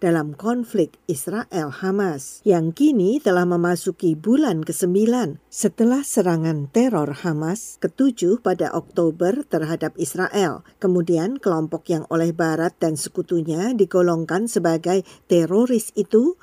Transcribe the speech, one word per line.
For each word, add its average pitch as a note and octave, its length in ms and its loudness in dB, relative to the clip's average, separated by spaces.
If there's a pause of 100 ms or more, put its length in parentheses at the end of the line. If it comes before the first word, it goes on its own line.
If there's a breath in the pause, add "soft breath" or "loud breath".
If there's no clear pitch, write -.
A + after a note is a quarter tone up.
dalam D#3+ 320 0
konflik A3 720 -2
Israel-Hamas, F3+ 1400 -4
yang E3 240 4
kini C4 480 2
telah F3+ 240 2
memasuki F3 720 0
bulan G3+ 480 0
kesembilan F#3+ 720 0 (160)
setelah A#3+ 480 0
serangan E3 720 0
teror G3+ 400 2
Hamas D#3+ 720 -4
ketujuh A3+ 560 0
pada F3 320 -2
Oktober F3 720 -2
terhadap D#3 560 -4
Israel. F3 640 -2 (160 soft breath)
Kemudian F3+ 560 0
kelompok D#3+ 560 -2
yang D#3 160 -4
oleh E3 240 0
Barat E3 480 -2
dan D#3+ 160 0
sekutunya E3+ 800 -4
digolongkan F3 720 0
sebagai F3 560 0 (240 loud breath)
teroris G3+ 720 2
itu A#3+ 420 2